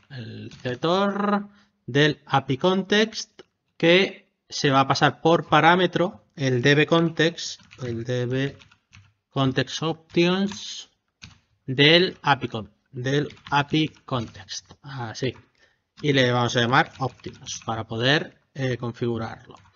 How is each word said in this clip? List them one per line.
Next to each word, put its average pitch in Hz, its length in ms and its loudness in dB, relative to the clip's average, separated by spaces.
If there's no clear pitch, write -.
el 110 420 -14
setor 202 880 -2
del 143 380 0
api 135 320 -2
context, 190 840 -2
que 180 560 2
se - 220 -2
va 135 100 4
a 135 80 2
pasar 139 320 0
por 165 280 2
parámetro 175 760 2
el 131 260 0
D 139 120 4
B 151 120 2
context, 165 720 0
el 117 220 -8
D 123 220 -4
B 131 300 -4
context 135 540 -2
options 175 1080 -4
del 151 560 4
api 135 260 0
con-, 107 240 -10
del 135 360 -4
api 143 380 0
context. - 680 -10
Así. 127 520 -8
Y 143 120 0
le 127 200 4
vamos 123 240 0
a 123 40 2
llamar 127 380 2
options - 680 -10
para 113 220 -8
poder, 131 540 -2
eh, 127 240 -4
configurarlo. 117 800 -6